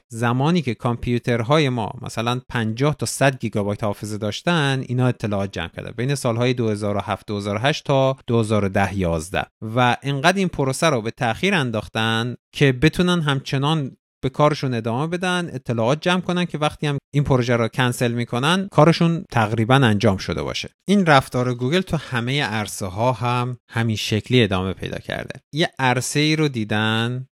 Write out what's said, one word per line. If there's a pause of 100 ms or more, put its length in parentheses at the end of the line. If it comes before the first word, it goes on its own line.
(120)
زمانی
که
کامپیوترهای
ما
مثلاً
پنجاه
تا
صد
گیگابایت
حافظه
داشتن،
اینا
اطلاعات
جمع
کردن.
بین
سالهای
دو
هزار
و
هفت،
دو
هزار
و
هشت
تا (100)
دو
هزار
و
ده،
یازده. (300)
و
اینقدر
این
پروسه
رو
به
تأخیر
انداختن (180)
که
بتونن
همچنان (260)
به
کارشون
ادامه
بدن،
اطلاعات
جمع
کنن
که
وقتی
هم (160)
این
پروژه
رو
کنسل
می‌کنن،
کارشون
تقریباً
انجام
شده
باشه. (180)
این
رفتار
گوگل
تو
همه
عرصه
ها
هم (120)
همین
شکلی
ادامه
پیدا
کرده. (140)
یه (100)
عرصه
ای
رو
دیدن (100)